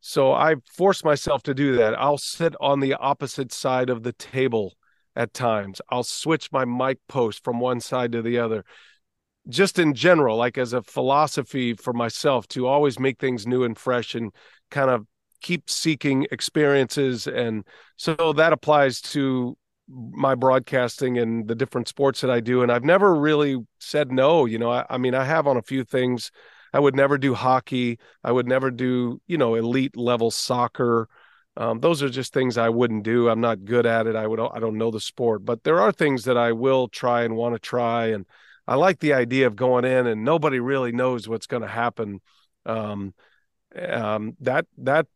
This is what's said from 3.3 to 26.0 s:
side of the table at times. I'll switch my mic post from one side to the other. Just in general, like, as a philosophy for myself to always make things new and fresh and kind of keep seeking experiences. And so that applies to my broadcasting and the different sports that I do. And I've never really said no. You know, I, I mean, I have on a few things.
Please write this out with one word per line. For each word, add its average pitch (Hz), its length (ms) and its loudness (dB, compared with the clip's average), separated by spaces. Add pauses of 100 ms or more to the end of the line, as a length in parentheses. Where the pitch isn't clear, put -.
side 127 380 -2
of 117 120 -4
the 117 120 -6
table 117 580 -2 (420)
at 120 200 -4
times. 107 540 -2
I'll 123 160 -2
switch - 480 -4
my 135 120 0
mic 127 340 -2 (100)
post 120 340 -2
from 120 160 -4
one 123 220 -2
side 123 320 -4
to 117 100 -4
the 120 160 -2
other. 110 260 -4 (840)
Just 160 280 0
in 156 180 4
general, 139 420 4
like, 120 200 0
as 123 160 -4
a 123 100 -2
philosophy 131 920 -2
for 123 180 -8
myself 120 560 -2
to 127 200 -4
always 139 320 2
make 131 180 0
things 123 260 -4
new 123 200 0
and 113 120 -4
fresh 123 380 -2
and 117 180 -6 (380)
kind 135 200 0
of 113 160 -2 (340)
keep - 300 -6
seeking 143 600 -2
experiences. 135 960 0
And 117 380 -4 (320)
so 160 360 0
that 156 200 4
applies 143 480 2
to 131 560 -2 (320)
my 135 480 -2
broadcasting 127 840 2
and 113 300 -2
the 117 80 -2
different 120 320 -4
sports 139 320 0
that 127 100 0
I 120 80 2
do. 123 240 2
And 123 80 2
I've 120 140 2
never 190 280 6
really 147 440 2 (240)
said 143 320 -2
no. 139 320 4
You 113 140 -2
know, 117 120 -2
I, 123 180 -2
I 127 100 -4
mean, 127 160 0
I 131 100 2
have 147 240 0
on 131 80 2
a 113 60 -2
few 131 200 -6
things. 127 480 -2 (420)